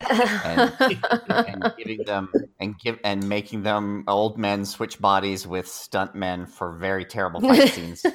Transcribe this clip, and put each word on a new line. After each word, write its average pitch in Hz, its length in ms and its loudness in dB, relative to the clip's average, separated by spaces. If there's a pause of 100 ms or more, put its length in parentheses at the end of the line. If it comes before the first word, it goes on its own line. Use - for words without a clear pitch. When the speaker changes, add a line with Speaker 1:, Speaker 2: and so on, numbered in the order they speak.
Speaker 1:
and, 214 720 2
Speaker 2:
<laughs> - 480 0
Speaker 1:
and 226 480 -2
giving 214 280 -8
them, 98 280 -2 (260)
and 98 200 -6
give, 117 260 -4
and 101 240 0
making 104 340 -2
them 101 460 0
old 107 300 2
men 101 260 0
switch - 360 -8
bodies 98 460 2
with 90 220 -6
stunt - 460 -4
men 90 320 -4
for 87 260 -8
very 92 320 -2
terrible 92 360 -4
fight 262 280 8
Speaker 2:
<laughs> - 40 2
Speaker 1:
scenes 85 320 -8 (100)